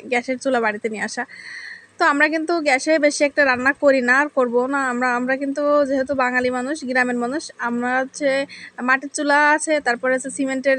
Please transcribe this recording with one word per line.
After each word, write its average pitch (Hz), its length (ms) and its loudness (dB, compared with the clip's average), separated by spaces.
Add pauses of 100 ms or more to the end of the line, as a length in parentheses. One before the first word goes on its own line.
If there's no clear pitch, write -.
(120)
গ্যাসের 247 320 -2
চুলা 262 220 0
বাড়িতে 214 240 -2
নিয়ে 214 140 -6
আসা। 220 200 -6 (720)
তো 359 80 0
আমরা 294 240 4
কিন্তু 320 320 0
গ্যাসে 285 380 2
বেশি 294 240 2
একটা 285 220 0
রান্না 254 280 2
করি 269 280 4
না, 247 180 2
আর 294 100 2
করবো 247 380 2
না। 277 120 -2 (120)
আমরা, 247 240 -2
আমরা 247 220 0
কিন্তু 277 260 -4 (220)
যেহেতু 269 300 -2
বাঙালি 254 340 0
মানুষ, 254 360 -4
গ্রামের 247 320 0
মানুষ, 247 260 -4 (160)
আমরা 240 400 -4
হচ্ছে 269 300 -2 (520)
মাটির 262 360 0
চুলা 285 200 2 (140)
আছে, 311 280 0
তারপরে 254 340 -2
হচ্ছে 262 180 -4
সিমেন্টের 262 480 -2